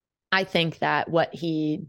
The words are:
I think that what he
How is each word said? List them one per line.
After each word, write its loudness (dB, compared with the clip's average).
I 2
think 0
that 0
what 2
he -2